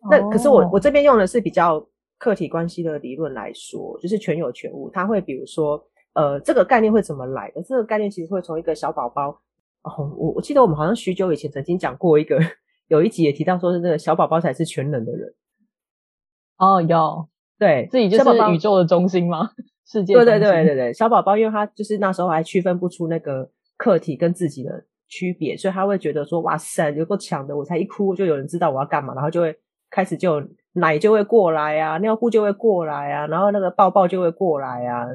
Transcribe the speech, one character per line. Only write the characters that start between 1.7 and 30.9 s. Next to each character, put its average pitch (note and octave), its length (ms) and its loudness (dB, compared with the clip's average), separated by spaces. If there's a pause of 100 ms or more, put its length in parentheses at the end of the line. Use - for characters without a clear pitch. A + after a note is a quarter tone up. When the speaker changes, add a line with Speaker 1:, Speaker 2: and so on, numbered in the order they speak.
Speaker 1:
客 G#3+ 160 0
体 E3+ 140 -6
关 E3 180 -4
系 E3+ 160 -10
的 D#3 160 -6
理 B2+ 160 -12
论 D3 200 -8
来 A2 180 -12
说， - 480 -14
就 E3+ 80 -8
是 G#3 100 -2
全 E3 180 -4
有 D#3 140 -4
全 - 220 -14
无。 C#3 180 -14
他 F3+ 160 -4
会 G#3+ 140 0
比 D3+ 140 -10
如 C3 100 -10
说， D3+ 380 -4 (320)
呃， C#3+ 260 0
这 - 140 0
个 G3+ 100 4
概 A#3+ 160 2
念 A3 100 2
会 A3 120 2
怎 D#3+ 120 -6
么 C3 120 -10
来 B2+ 240 -8
的？ D#3+ 120 -12
这 C4 140 -6
个 A#3 80 -2
概 A3 140 -4
念 G#3 120 -4
其 F3+ 140 -10
实 D#3+ 80 -10
会 F#3+ 80 -4
从 E3 180 -8
一 E3 40 -8
个 E3 120 -4
小 D3 160 -6
宝 B2+ 180 -6
宝， C#3+ 220 -6 (520)
哦， C#3+ 340 -10
我， D#3 160 -4
我 - 80 -4
记 C#4+ 140 -8
得 C#4 80 6
我 A#3 40 6
们 E3 80 2
好 D3+ 100 -4
像 G3+ 120 0
许 - 180 -6
久 F#3 180 0
以 D3 40 0
前 C#3+ 140 -10
曾 C3+ 120 -8
经 F3 160 -4
讲 C3 200 -6
过 D#3+ 200 4
一 D3+ 60 2
个， D3 160 0 (220)
<laughs> - 260 -20
有 D#3 140 4
一 G#3 60 2
集 E3+ 140 -2
也 D3+ 80 4
提 D3 140 -4
到 F3+ 140 0
说 F3 140 0
是 F3+ 60 -2
那 F3 120 -2
个 D#3 80 0
小 D#3+ 180 -2
宝 E3+ 100 2
宝 D#3+ 140 0
才 E3 120 -2
是 E3 120 -4
全 C#3+ 260 -6
能 B2 140 -4
的 A#2+ 80 -8
人。 - 220 -12 (1200)
Speaker 2:
哦， F#3+ 220 6
有。 D#3+ 480 0 (300)
Speaker 1:
对， D3+ 320 4
Speaker 2:
自 C4 80 2
己 A3 100 4
就 G3 100 4
是 C4+ 60 6
Speaker 1:
小 C4 80 8
宝 A#3 60 6
宝 G#3+ 140 4
Speaker 2:
宇 E3+ 60 2
宙 G3+ 200 2
的 F3+ 60 6
中 F3 240 2
心 F3 200 0
吗？ E3+ 220 -4 (180)
<laughs> - 180 -20
世 G#3 180 -2
界 F3+ 100 0
中 B3 80 10
心。 A#3 100 6
Speaker 1:
对， G#3 80 4
对， G#3 100 4
对， E3 140 4
对， D3+ 100 4
对， B2 180 -2
小 A3+ 160 0
宝 G#3+ 140 4
宝 G3 140 2
因 A3 80 2
为 A3 60 0
他 G#3+ 160 -2
就 - 180 -10
是 G#3 140 -4
那 F#3+ 140 0
时 F3+ 100 -4
候 F#3 60 0
还 D#3+ 140 0
区 F#3 180 -2
分 F3+ 180 -2
不 F3+ 100 -4
出 F3 200 -8
那 E3 100 -4
个 C3+ 320 -8 (260)
客 F#3 220 2
体 D3+ 180 -6
跟 E3+ 160 0
自 F3 160 -4
己 C3+ 160 -10
的 - 200 -12 (220)
区 F3+ 260 -8
别， C#3 240 -6
所 F#3+ 140 -4
以 F3+ 40 -8
他 F#3+ 120 -2
会 G3+ 120 -2
觉 E3 140 -4
得 C#3+ 120 -4
说 E3 180 -4
：“哇 D#3 140 -2
塞， D#3+ 340 -4
有 D3+ 140 -4
够 D#3 120 -4
强 C#3+ 300 -8
的， D3 100 -8
我 D3 80 -6
才 E3 140 -6
一 F3 60 -2
哭 G3 300 -2
就 F#3+ 100 -2
有 D#3+ 120 0
人 C3+ 120 -8
知 F3 100 -6
道 E3+ 120 0
我 C3+ 100 -4
要 C#3+ 60 -2
干 D3+ 180 -2
嘛。” B2 100 -10
然 C3+ 80 -6
后 D3 80 -2
就 E3+ 120 -2
会 D#3 140 -4 (340)
开 F#3+ 140 -2
始 F3+ 120 -6
就 D#3 260 -2 (300)
奶 D#3+ 260 0